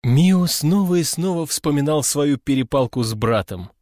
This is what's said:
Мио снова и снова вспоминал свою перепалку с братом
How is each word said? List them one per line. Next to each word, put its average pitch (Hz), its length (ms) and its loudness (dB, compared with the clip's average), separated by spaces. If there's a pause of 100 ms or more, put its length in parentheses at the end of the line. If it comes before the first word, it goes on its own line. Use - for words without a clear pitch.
Мио 175 400 4
снова 180 480 0
и 170 80 2
снова 170 440 -4
вспоминал 147 580 0
свою 147 340 0
перепалку 131 640 -2
с 110 120 -4
братом 107 560 -4 (120)